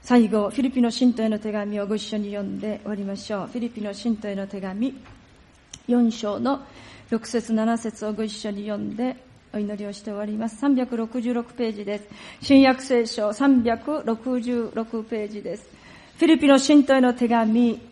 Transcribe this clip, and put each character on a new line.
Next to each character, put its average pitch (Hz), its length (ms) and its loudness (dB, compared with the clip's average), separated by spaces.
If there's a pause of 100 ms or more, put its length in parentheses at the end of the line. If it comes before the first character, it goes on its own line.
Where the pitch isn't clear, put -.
最 240 280 4
後、 208 220 0
フ - 60 -6
ィ 277 40 -2
リ 254 100 0
ピ 254 100 0
の 233 100 2
信 247 220 2
徒 220 100 -4
へ 220 60 0
の 214 100 -2
手 214 120 -6
紙 208 280 -4
を 202 80 -4
ご 214 80 -2
一 208 80 -6
緒 214 140 -6
に 208 120 -6
読 202 180 -6
ん 196 120 -8
で 208 240 -6
終 202 60 -8
わ 214 60 -6
り 202 80 -8
ま 196 120 -8
し 208 180 -10
ょ 190 120 -6
う。 - 20 -14
フ - 60 -16
ィ 247 60 -6
リ 233 100 -6
ピ 220 120 -12
の 202 120 -8
信 226 240 -2
徒 214 100 -10
へ 202 80 -6
の 196 100 -6
手 196 160 -10
紙、 202 320 -6 (960)
四 240 240 4
章 208 280 -6
の 269 220 0 (480)
六 226 180 -4
節、 226 260 -2
七 220 240 2
節 220 280 -8
を 214 80 -4
ご 220 100 -4
一 214 100 -4
緒 214 180 -8
に 202 160 -8
読 208 140 -6
ん 208 140 -8
で 254 220 -4 (360)
お 214 40 -6
祈 208 200 -4
り 208 80 -8
を 202 80 -10
し 202 60 -16
て - 60 -18
終 214 80 -8
わ 208 120 -6
り 214 120 -6
ま 226 100 -4
す。 220 100 -10
三 277 180 2
百 254 200 -2
六 226 260 -4
十 240 120 -2
六 240 200 -6
ペ 233 160 -4
ー 220 40 -8
ジ 208 120 -10
で 202 140 -4
す。 208 60 -16 (360)
新 269 200 8
約 262 220 6
聖 240 220 2
書、 214 280 -2
三 269 300 4
百 233 420 -2
六 226 360 -2
十 233 320 -4
六 220 300 -6
ペ 220 220 -6
ー - 20 -10
ジ 208 140 -12
で 175 160 -8
す。 - 100 -18 (500)
フ - 80 2
ィ - 20 6
リ 320 100 6
ピ 294 100 4
の 277 120 8
信 294 240 8
徒 277 100 4
へ 262 80 6
の 247 120 4
手 247 140 -2
紙 226 520 2 (120)